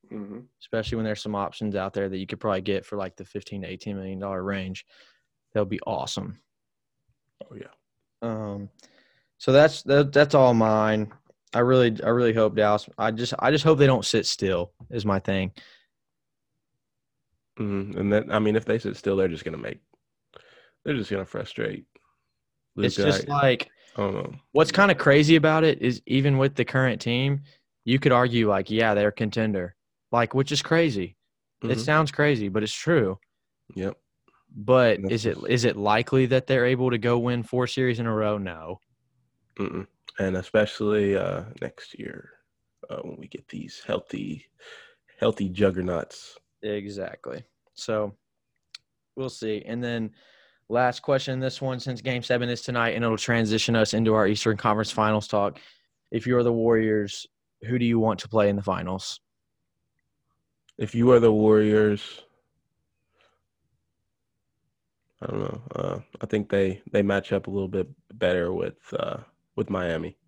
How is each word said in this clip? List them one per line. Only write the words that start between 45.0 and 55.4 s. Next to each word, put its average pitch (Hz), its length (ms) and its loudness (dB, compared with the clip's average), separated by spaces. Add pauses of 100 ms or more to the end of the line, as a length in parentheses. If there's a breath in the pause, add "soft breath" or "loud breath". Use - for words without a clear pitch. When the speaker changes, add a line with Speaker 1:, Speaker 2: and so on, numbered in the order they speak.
Speaker 1:
healthy 107 280 -2
juggernauts. 90 880 -2 (260)
Speaker 2:
Exactly. 101 800 -10 (320)
So 107 400 -6 (1000)
we'll 131 140 -8
see. 107 340 -8
And 117 180 -8
then 117 280 -6 (580 soft breath)
last 123 320 0
question, 135 400 -2
this 131 220 -6
one, 131 180 -4
since 123 220 -8
Game 123 200 -4
Seven 123 280 0
is 120 120 -6
tonight, 120 280 0
and 117 140 -2
it'll 113 120 0
transition 113 580 0
us 110 200 2
into 110 200 2
our 107 120 4
Eastern 104 300 0
Conference 107 340 0
Finals 107 380 0
talk. 101 300 -2 (520 loud breath)